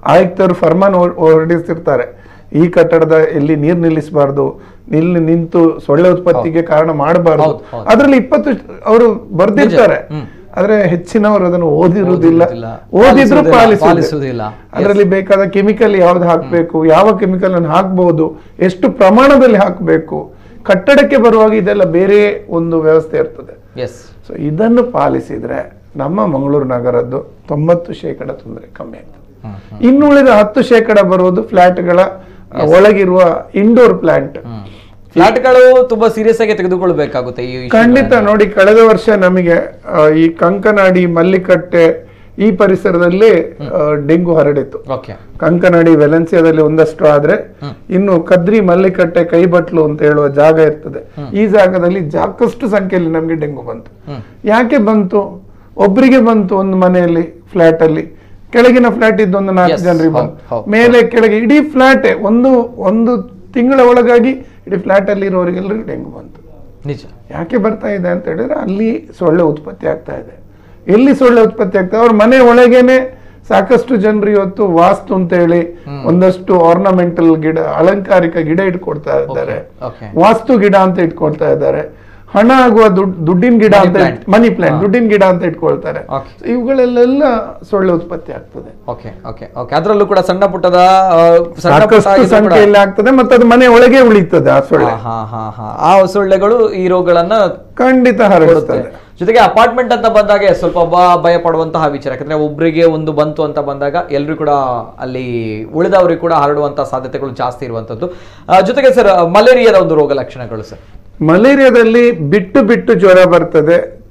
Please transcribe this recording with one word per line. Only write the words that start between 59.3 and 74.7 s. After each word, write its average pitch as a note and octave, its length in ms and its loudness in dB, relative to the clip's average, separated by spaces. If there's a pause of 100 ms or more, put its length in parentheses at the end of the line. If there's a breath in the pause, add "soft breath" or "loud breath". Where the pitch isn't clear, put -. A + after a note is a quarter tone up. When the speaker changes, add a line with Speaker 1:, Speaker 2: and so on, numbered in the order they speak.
Speaker 1:
ಒಂದು G3 160 -4
ನಾಲ್ಕು F3+ 220 0
Speaker 2:
ಎಸ್, E3+ 100 -4
Speaker 1:
ಜನರಿಗೆ D#3+ 300 0
Speaker 2:
ಹೌದು, C3 140 -2
Speaker 1:
ಬಂತು. - 280 -12
Speaker 2:
ಹೌದು, A2+ 140 -8
Speaker 1:
ಮೇಲೆ A#3+ 300 2
Speaker 2:
ಹೌದು. G3 120 0
Speaker 1:
ಕೆಳಗೆ A3 260 0
ಇಡೀ A#3 240 2
ಫ್ಲಾಟೇ C4 520 2
ಒಂದು, A#3 360 0 (280)
ಒಂದು A3 600 -2 (140)
ತಿಂಗಳ C4 260 0
ಒಳಗಾಗಿ A#3+ 500 2 (380 loud breath)
ಇಡೀ F#3 100 -6
ಫ್ಲಾಟ್ F#3+ 320 -2
ಅಲ್ಲಿ G3 160 -4
ಇರೋರಿಗೆಲ್ಲರಿಗೂ F#3 600 -4
ಡೆಂಗು C3 240 -12
ಬಂತು. - 580 -20 (180)
Speaker 2:
ನಿಜ. C#3+ 180 -12 (280)
Speaker 1:
ಯಾಕೆ E3 260 -6
ಬರ್ತಾ G#3+ 300 -4
ಇದೆ G3 200 -6
ಅಂತ F3 200 -6
ಹೇಳಿದ್ರೆ G#3+ 260 -6
ಅಲ್ಲಿ A3 560 -6 (100)
ಸೊಳ್ಳೆ E3+ 240 0
ಉತ್ಪತ್ತಿ - 440 -6
ಆಗ್ತಾ - 260 -8
ಇದೆ. - 260 -18 (480 soft breath)
ಎಲ್ಲಿ B3+ 280 2
ಸೊಳ್ಳೆ A#3+ 260 4
ಉತ್ಪತ್ತಿ G#3 360 -2
ಆಗ್ತಾ F#3 200 -4
ಇದೆ? A#3 80 2
ಅವ್ರ A3+ 100 2
ಮನೆ A#3 240 2
ಒಳಗೇನೆ B3 800 4 (280 soft breath)
ಸಾಕಷ್ಟು A3+ 480 0
ಜನರು G#3+ 360 0
ಇವತ್ತು G3 360 -2
ವಾಸ್ತು F3+ 480 0